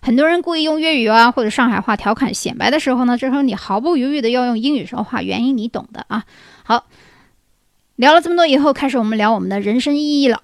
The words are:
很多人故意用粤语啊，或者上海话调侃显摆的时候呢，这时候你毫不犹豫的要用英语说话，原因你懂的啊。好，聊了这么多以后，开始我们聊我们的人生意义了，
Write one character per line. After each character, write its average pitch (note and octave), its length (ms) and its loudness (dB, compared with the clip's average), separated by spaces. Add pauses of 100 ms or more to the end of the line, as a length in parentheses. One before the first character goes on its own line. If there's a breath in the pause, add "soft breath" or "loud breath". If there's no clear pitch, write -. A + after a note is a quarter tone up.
很 B3 140 0
多 C#4 100 4
人 E4+ 160 2
故 E4+ 140 -4
意 D#4 80 0
用 D#4 160 0
粤 D#4+ 180 0
语 A3+ 100 0
啊， A3+ 220 6
或 B3 140 -2
者 G#3+ 60 0
上 B3 200 0
海 G3 120 -2
话 G#3 160 -2
调 G#3 180 -2
侃 A3 180 -2
显 - 240 -8
摆 - 140 0
的 D4+ 80 0
时 C#4+ 140 -2
候 B3 100 0
呢， B3 140 0
这 C4 100 -4
时 B3+ 80 0
候 C#4 60 0
你 B3+ 120 0
毫 G3 280 -4
不 E4 160 0
犹 B3+ 120 0
豫 D4 120 -2
的 A3+ 80 0
要 B3 160 0
用 A#3+ 120 0
英 C4+ 200 0
语 F3+ 80 -6
说 A3 180 -8
话， A3 180 -6
原 F#3+ 220 -4
因 C4 140 0
你 A3 100 -4
懂 - 240 -8
的 - 160 -16
啊。 G#3+ 160 -6 (400 loud breath)
好， - 220 -2 (1120 soft breath)
聊 C4+ 160 6
了 E4+ 80 6
这 E4+ 80 -8
么 F4 80 0
多 E4+ 100 4
以 C#4 80 4
后， C#4+ 160 2
开 C4+ 160 -2
始 C4+ 100 -2
我 A#3 60 0
们 G#3+ 140 -2
聊 G#3+ 160 2
我 A3 40 0
们 F#3 120 -4
的 G3 100 -2
人 G#3 220 0
生 C#4+ 160 -2
意 D4 240 0
义 C4+ 80 4
了， A3+ 140 0